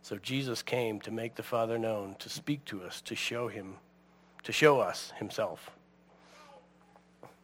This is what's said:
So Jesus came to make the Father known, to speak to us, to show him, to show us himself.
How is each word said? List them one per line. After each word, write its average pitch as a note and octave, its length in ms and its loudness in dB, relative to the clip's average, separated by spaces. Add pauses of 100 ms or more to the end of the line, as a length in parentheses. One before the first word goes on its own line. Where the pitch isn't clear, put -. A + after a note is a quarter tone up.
So - 160 -10
Jesus C3 460 -2
came A2+ 380 0
to G#2+ 100 -10
make A2+ 240 -6
the A2 80 -8
Father A#2 360 0
known, G#2+ 380 -2
to - 140 -12
speak - 360 -4
to F#2+ 160 -8
us, - 200 -10
to - 120 -8
show A#2 340 -2
him, F#2+ 300 -10 (640)
to - 100 -6
show D3 280 10
us F2+ 360 0
himself. G2 540 -4 (1700)